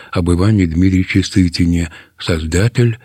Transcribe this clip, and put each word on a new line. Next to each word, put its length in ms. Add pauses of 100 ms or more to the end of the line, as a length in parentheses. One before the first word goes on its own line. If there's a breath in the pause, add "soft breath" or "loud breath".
(120)
об 200
Иване 340
Дмитриевиче 560
Сытине. 720 (260 loud breath)
Создатель 880